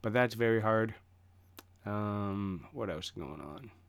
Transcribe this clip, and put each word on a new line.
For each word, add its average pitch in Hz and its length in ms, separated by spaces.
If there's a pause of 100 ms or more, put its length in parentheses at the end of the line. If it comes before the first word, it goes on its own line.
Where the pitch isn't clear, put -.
but 110 100
that's 120 220
very 113 260
hard. 110 360 (880)
Um, 101 880
what 110 160
else 78 160
is - 60
going 76 280
on? 110 320 (180)